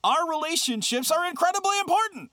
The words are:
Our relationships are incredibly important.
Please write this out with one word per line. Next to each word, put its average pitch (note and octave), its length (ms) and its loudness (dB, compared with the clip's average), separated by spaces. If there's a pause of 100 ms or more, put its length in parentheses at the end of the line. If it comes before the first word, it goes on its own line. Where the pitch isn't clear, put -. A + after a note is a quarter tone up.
Our D4+ 240 2
relationships C4 800 -2
are E4+ 160 2
incredibly F#4+ 540 0
important. F#4+ 520 0